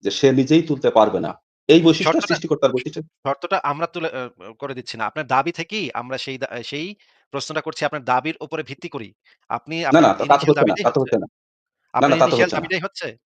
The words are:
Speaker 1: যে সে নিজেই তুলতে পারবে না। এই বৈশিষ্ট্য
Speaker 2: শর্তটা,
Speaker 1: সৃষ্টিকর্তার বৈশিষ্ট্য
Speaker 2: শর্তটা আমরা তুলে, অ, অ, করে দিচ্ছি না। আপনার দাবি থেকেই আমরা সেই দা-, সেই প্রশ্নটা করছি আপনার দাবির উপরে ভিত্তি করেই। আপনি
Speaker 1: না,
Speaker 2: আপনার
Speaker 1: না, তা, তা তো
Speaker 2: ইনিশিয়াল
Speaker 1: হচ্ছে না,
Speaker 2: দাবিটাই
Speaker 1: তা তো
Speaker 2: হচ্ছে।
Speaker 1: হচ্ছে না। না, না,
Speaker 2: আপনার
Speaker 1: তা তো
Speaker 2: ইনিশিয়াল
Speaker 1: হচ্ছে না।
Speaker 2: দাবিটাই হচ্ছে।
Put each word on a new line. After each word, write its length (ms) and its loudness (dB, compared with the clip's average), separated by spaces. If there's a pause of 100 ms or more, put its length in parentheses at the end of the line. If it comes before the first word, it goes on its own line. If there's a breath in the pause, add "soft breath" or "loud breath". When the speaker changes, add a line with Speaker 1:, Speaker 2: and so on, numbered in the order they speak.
Speaker 1:
যে 100 -4
সে 220 2
নিজেই 320 4
তুলতে 260 0
পারবে 300 4
না। 100 -6 (380)
এই 140 10
বৈশিষ্ট্য 360 4
Speaker 2:
শর্তটা, 60 -4
Speaker 1:
সৃষ্টিকর্তার 460 -2
বৈশিষ্ট্য 300 -8 (200)
Speaker 2:
শর্তটা 420 -4
আমরা 240 -4
তুলে, 240 -6
অ, 120 -8 (160)
অ, 160 -18
করে 200 -10
দিচ্ছি 200 -14
না। 100 -4
আপনার 220 -6
দাবি 260 0
থেকেই 420 -8
আমরা 240 -8
সেই 200 -10
দা-, 120 -8 (140)
সেই 220 -10 (460)
প্রশ্নটা 300 -8
করছি 220 -8
আপনার 200 -4
দাবির 340 -2
উপরে 260 -10
ভিত্তি 240 -16
করেই। 240 -12 (380)
আপনি 260 -8 (100)
Speaker 1:
না, 120 8
Speaker 2:
আপনার 20 10
Speaker 1:
না, 140 8
তা, 120 -4
তা 100 6
তো 80 0
Speaker 2:
ইনিশিয়াল 20 0
Speaker 1:
হচ্ছে 180 4
না, 100 0
Speaker 2:
দাবিটাই 40 -8
Speaker 1:
তা 100 2
তো 100 0
Speaker 2:
হচ্ছে। 20 2
Speaker 1:
হচ্ছে 180 0
না। 80 -6 (680)
না, 120 2
না, 100 4
Speaker 2:
আপনার 20 -2
Speaker 1:
তা 80 6
তো 100 2
Speaker 2:
ইনিশিয়াল 160 2
Speaker 1:
হচ্ছে 40 -2
না। 120 -4
Speaker 2:
দাবিটাই 120 -2
হচ্ছে। 260 -10 (200)